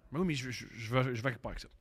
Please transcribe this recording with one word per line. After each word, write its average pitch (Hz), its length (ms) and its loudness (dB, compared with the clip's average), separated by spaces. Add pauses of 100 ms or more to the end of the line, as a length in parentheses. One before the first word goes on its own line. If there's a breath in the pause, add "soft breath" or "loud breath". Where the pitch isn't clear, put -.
(120)
mais 139 80 0
oui, 190 80 4
mais 156 60 2
je, 131 160 -4
je, 107 200 -8
je 113 240 -6
vais, 131 220 6
je 110 60 -2
vais 135 80 2
quelque - 120 -6
part 110 80 -4
avec 87 100 -6
ça. - 80 -14 (120)